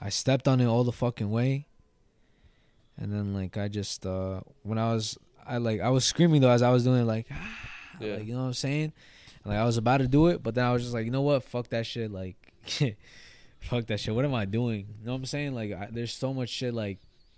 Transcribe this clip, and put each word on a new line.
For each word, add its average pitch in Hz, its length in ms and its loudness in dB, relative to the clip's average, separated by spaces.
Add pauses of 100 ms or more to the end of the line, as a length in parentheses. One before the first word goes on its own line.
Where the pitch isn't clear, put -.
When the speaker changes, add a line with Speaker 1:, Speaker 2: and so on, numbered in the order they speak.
Speaker 1:
I 101 80 -6
stepped 135 400 2
on 131 100 4
it 123 60 6
all 120 180 4
the 120 80 2
fucking 117 400 -2
way. 131 340 0 (1300)
And 101 160 -6
then, 101 200 -2
like, 95 240 -6
I 101 120 -2
just, 101 360 -6
uh, 95 360 -4 (220)
when 110 140 -4
I 113 160 0
was, 107 240 -4 (300)
I, 127 100 -4
like, 113 220 0
I 107 100 0
was 131 140 4
screaming, 160 380 6
though, 127 100 8
as 120 100 6
I 120 100 6
was 127 120 6
doing 127 200 4
it, - 20 2
like, 110 260 -2
"Ah," - 380 -12 (320)
Speaker 2:
Yeah. 107 140 -4
Speaker 1:
like, 107 120 -8
you 117 60 -8
know 127 80 -4
what 127 60 -2
I'm 123 60 -4
saying? 147 380 -2 (520)
And, 104 100 -4
like, 104 40 0
I 110 60 2
was 117 140 4
about 120 220 4
to 131 100 2
do 147 180 6
it, 175 160 2
but 113 120 -4
then 123 100 2
I 123 80 2
was 120 80 2
just 120 120 -6
like, 113 120 -4
"You 117 60 -4
know 135 100 0
what? 143 220 2
Fuck 120 260 -8
that 117 160 -4
shit." 110 260 -6
Like, 95 240 -8 (300)
<laughs> 120 320 -2 (640)
fuck 120 260 -4
that 107 140 -4
shit. 110 120 -4
What 127 120 2
am 143 80 0
I 113 100 0
doing? 110 360 -2 (200)
You 107 60 -14
know 120 80 -6
what 131 60 -6
I'm 131 60 -8
saying? 143 300 -4
Like, 110 160 -6
I, 98 180 -8
there's 117 240 -6
so 135 200 -4
much 127 160 -4
shit, 123 240 -4
like, 104 240 -4 (400)